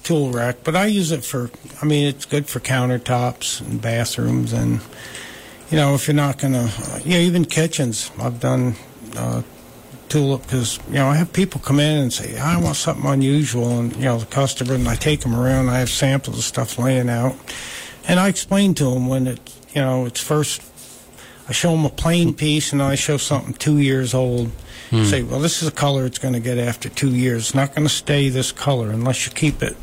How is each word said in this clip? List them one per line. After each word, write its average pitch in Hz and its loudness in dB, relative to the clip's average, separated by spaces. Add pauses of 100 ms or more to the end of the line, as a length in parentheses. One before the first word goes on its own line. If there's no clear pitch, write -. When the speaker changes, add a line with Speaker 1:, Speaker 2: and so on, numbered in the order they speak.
Speaker 1:
tool 147 0
rack, 120 -2
but 160 0
I 196 2
use 196 0
it 143 -2
for, 123 -4 (320)
I - -4
mean, 147 4
it's 139 -4
good 147 -2
for - -6
countertops 123 0
and 110 -6
bathrooms, 117 0
and, 117 0 (880)
you 160 2
know, 143 4
if 135 0
you're 151 2
not 143 2
gonna, 127 0 (220)
uh, - -10
you 175 2
know, 175 4
even 175 4
kitchens, 156 -2
I've 120 -4
done, 127 0 (400)
uh, 117 -2 (680)
Tulip, 139 2
'cause, 123 -2 (100)
you - -6
know, 135 2
I 147 4
have 170 2
people 190 0
come 139 2
in 151 2
and 127 0
say, 110 -8
"I 160 0
want 160 0
something 147 -2
unusual," 135 2
and, 120 -2
you 123 -4
know, 120 2
the 113 -8
customer, 135 0
and 123 2
I 117 0
take 147 0
'em 117 0
around, 131 2
I 123 2
have 123 0
samples 135 0
of 117 -2
stuff - -4
laying 123 2
out, 123 0 (720)
and 180 4
I 196 4
explain 190 2
to 131 2
'em 127 0
when 131 0
it, 123 -6 (340)
you 147 0
know, 127 0
it's - -6
first, 151 0 (880)
I 127 -6
show 170 2
'em 160 4
a 139 2
plain 165 2
piece, 151 0
and 143 2
I 139 2
show 147 0
something - -2
two 151 2
years 131 2
old. 120 0 (380)
Speaker 2:
Hmm. 110 4
Speaker 1:
Say, 98 2
"Well, 127 -4
this 165 0
is 160 -2
a 147 -2
color 139 0
it's 120 -6
gonna 127 -2
get 120 -2
after 120 -2
two 139 0
years. 123 2
It's - -4
not 139 0
gonna 151 2
stay 143 2
this 127 0
color 120 0
unless 117 0
you - -10
keep 151 0
it 117 -4